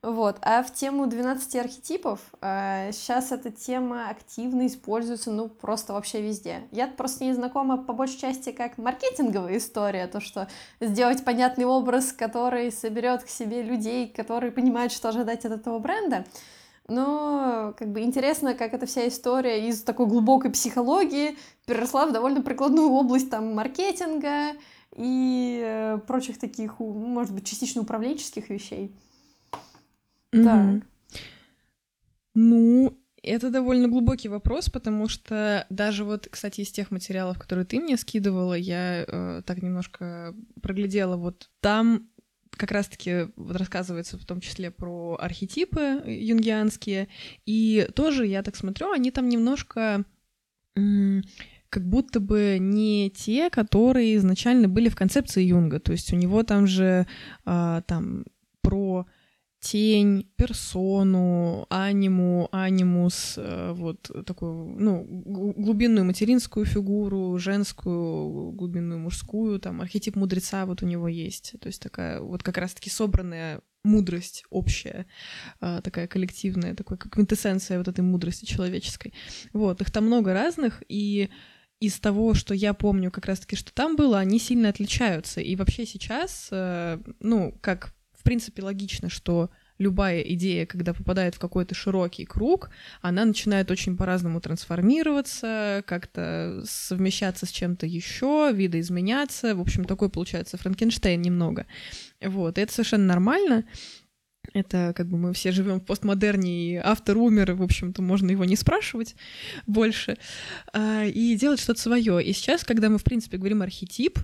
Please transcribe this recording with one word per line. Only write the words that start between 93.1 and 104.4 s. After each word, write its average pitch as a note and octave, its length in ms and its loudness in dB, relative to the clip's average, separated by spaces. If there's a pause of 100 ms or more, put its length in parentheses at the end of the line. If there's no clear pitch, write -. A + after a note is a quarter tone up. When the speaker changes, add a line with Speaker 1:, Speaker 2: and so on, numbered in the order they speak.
Speaker 2:
начинает G3+ 440 2
очень F3+ 280 -2
по-разному F3+ 420 0
трансформироваться, A3 1500 0
как-то E3+ 800 -6
совмещаться F#3 800 -2
с F3+ 60 -6
чем-то F3+ 340 -4
ещё, C4+ 680 0
видоизменяться. G3 1040 0
В F3+ 60 -4
общем, F3+ 240 0
такой G3 240 -2
получается F3 480 -6
Франкенштейн F#3+ 640 2
немного. F3 460 0 (560)
Вот, F#3 340 -2
и G3 60 2
это G#3+ 100 -4
совершенно A3 320 2
нормально. A3+ 600 4 (880)